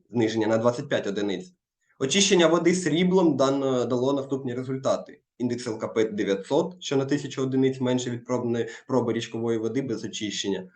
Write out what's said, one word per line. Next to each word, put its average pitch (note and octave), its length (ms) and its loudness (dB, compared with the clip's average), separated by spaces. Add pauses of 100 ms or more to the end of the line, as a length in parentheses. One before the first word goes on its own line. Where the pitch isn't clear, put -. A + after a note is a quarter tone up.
зниження A2 380 0
на A2+ 100 2
двадцять A#2+ 320 0
п'ять A2 180 -2
одиниць. G2 460 -4 (460)
Очищення E3+ 480 4
води E3+ 280 4
сріблом F3 600 2
дано, C3+ 480 2
дало B2+ 280 0
наступні C3 400 -4
результати. B2 680 -4 (160)
Індекс A#2+ 300 -2
Л A2 120 -6
К A#2 80 -4
П A2 180 2
дев'ятсот, G#2+ 720 0
що - 180 -2
на C3+ 80 2
тисячу C3+ 380 -2
одиниць C3 380 2
менше B2+ 280 0
від A#2 160 -8
пробної, A#2 440 -2 (180)
проби A2+ 260 2
річкової A#2 440 -2
води A2+ 240 -2
без A2+ 220 -4
очищення, G2 720 -6